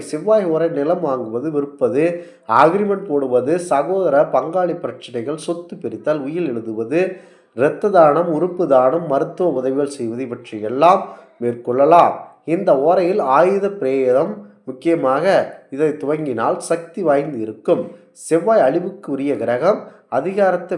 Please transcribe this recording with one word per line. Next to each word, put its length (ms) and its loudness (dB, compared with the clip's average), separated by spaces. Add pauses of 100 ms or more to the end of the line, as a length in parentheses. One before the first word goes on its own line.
(100)
செவ்வாய் 420 0
உரை 240 0
நிலம் 300 0
வாங்குவது, 480 -4
விற்பது, 500 0 (560)
அக்ரிமெண்ட் 480 2
போடுவது, 460 0 (180)
சகோதர 500 2 (120)
பங்காளி 400 0 (100)
பிரச்சனைகள், 640 -8
சொத்து 300 -8
பிரித்தல், 500 -4
உயில் 260 -4
எழுதுவது, 480 -4 (560)
இரத்த 400 0
தானம், 400 6
உறுப்பு 380 -2
தானம், 380 4
மருத்துவ 480 -2
உதவிகள் 380 -2
செய்வது, 300 -6
இவற்றையெல்லாம் 760 0 (400)
மேற்கொள்ளலாம். 760 4 (280)
இந்த 260 -2 (180)
ஓரையில் 340 2 (140)
ஆயுத 300 2 (160)
பிரயோகம் 520 0 (300)
முக்கியமாக 640 0 (480)
இதை 260 0
துவங்கினால் 580 -2 (120)
சக்தி 320 -6
வாய்ந்து 420 0
இருக்கும். 360 -2 (460)
செவ்வாய் 400 2
அழிவுக்கு 460 -4
உரிய 240 -2
கிரகம். 440 0 (360)
அதிகாரத்தை 600 -2